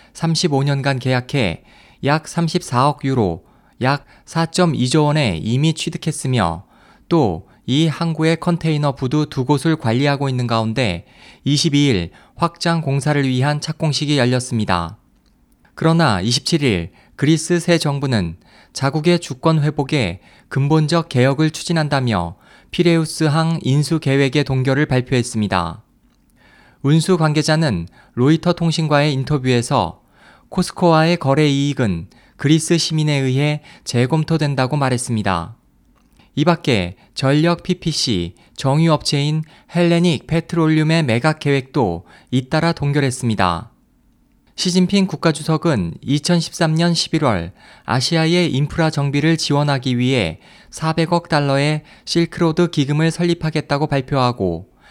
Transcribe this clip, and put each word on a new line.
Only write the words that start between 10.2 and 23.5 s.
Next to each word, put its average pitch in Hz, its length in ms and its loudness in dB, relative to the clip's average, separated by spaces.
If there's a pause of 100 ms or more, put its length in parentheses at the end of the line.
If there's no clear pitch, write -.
있는 123 180 -2
가운데 113 600 -2 (380)
이십이 143 420 2
일 90 240 0 (260)
확장 165 460 -2
공사를 139 440 0
위한 131 320 0
착공식이 147 600 -2
열렸습니다. 110 800 0 (760)
그러나 160 460 2
이십칠 120 420 -2
일 92 300 0 (240)
그리스 160 420 0
새 165 200 2
정부는 131 580 -2 (380)
자국의 156 460 0
주권 156 420 0
회복에 139 580 -2 (300)
근본적 156 580 0
개혁을 139 440 2
추진한다며 131 840 -2 (340)
피레우스 165 540 0
항 160 380 0